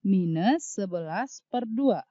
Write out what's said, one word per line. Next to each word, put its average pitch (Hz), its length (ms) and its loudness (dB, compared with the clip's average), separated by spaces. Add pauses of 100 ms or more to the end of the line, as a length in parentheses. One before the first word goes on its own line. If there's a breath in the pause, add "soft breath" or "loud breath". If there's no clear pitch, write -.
minus 190 560 2 (160)
sebelas 175 720 -6
per 247 160 -2
dua 220 440 2